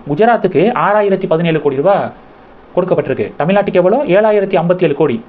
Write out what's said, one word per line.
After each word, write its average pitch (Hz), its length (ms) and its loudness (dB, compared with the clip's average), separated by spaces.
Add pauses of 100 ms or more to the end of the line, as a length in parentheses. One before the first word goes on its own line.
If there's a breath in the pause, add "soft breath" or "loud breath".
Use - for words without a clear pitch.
குஜராத்துக்கு 202 640 0
ஆறாயிரத்தி 190 560 0
பதினேழு 160 340 0
கோடி 143 140 -2
ரூபாய் 143 360 0 (640)
கொடுக்கப்பட்டிருக்கு. 135 640 -2
தமிழ்நாட்டுக்கு 196 340 0
எவ்வளோ? 190 320 2
ஏழாயிரத்தி 202 500 2
ஐம்பத்தி 175 280 0
ஏழு 156 120 0
கோடி. 123 340 -2